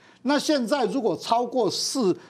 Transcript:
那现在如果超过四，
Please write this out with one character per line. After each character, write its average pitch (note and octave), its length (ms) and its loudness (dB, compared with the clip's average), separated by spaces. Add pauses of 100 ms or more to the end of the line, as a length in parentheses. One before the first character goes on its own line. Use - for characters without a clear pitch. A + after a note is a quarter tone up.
(220)
那 C#4 160 2
现 C#4 280 2
在 C4+ 200 0
如 A3+ 160 -2
果 G3+ 120 2
超 A#3 300 -2
过 A#3 260 0
四， G3+ 460 0 (140)